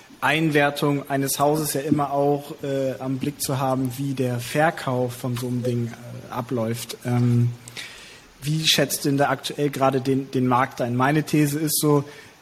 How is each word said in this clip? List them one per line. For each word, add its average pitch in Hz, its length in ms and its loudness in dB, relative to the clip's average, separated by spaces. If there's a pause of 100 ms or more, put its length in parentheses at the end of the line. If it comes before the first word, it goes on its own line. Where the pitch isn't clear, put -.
(200)
Einwertung 143 920 2
eines 139 300 -2
Hauses 147 340 2
ja 139 60 -2
immer 147 320 0
auch, 143 500 0
äh, 135 380 -2
am 131 200 -4
Blick 143 220 -6
zu 139 160 -2
haben, 131 400 0
wie 139 180 -4
der 123 240 0
Verkauf 127 720 0
von 123 240 -4
so 123 100 -4
einem 123 160 -2
Ding, 120 240 -2
äh, - 440 -14
abläuft. 117 760 -4
Ähm, 120 460 4 (920)
wie 156 240 -2
schätzt - 380 2
du 147 40 2
denn 139 80 2
da 139 120 4
aktuell 143 400 -2
gerade 135 320 2
den, 135 300 0
den 127 140 0
Markt 127 360 2
ein? 120 160 -2
Meine 143 260 2
These 147 340 2
ist 151 220 -2
so, 147 240 4 (380)